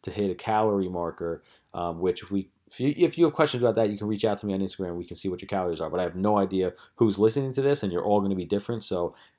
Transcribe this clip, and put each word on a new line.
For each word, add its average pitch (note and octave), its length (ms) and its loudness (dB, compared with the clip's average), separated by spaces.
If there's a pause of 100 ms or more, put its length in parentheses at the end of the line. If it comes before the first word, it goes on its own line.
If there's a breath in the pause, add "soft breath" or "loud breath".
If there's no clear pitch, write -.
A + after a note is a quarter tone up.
to - 80 -10
hit G2 220 -2
a F2+ 40 -4
calorie G#2+ 540 0
marker, E2+ 540 -6 (320 soft breath)
um, E2+ 240 -4
which F2+ 240 0
if - 80 -12
we, G2 180 -2 (220)
if - 80 -16
you, C#3 180 2
if E3 220 2
you E3+ 60 8
have D3+ 100 0
questions C#3+ 260 2
about A#2 140 4
that, A2 160 2
you G2+ 80 -6
can G#2 80 -4
reach G#2+ 180 0
out G#2 140 0
to G#2 80 -6
me G2 80 -2
on F#2+ 40 -2
Instagram. F#2 360 -4
We F2 100 -8
can F2+ 100 -14
see F#2+ 140 -6
what F2+ 140 -6
your F#2+ 40 -14
calories F2+ 320 -2
are, D#2 120 -4
but F2+ 80 -2
I F#2 40 -2
have E2+ 120 -6
no G2+ 240 4
idea F#2+ 340 0 (220 loud breath)
who's G2+ 240 2
listening B2+ 340 2
to C3+ 80 0
this, C#3 220 2
and F#2+ 100 -2
you're F2 100 -2
all G#2 160 4
gonna G2 140 0
be F#2 120 -2
different, G2+ 360 -2
so F2 320 -2 (260 soft breath)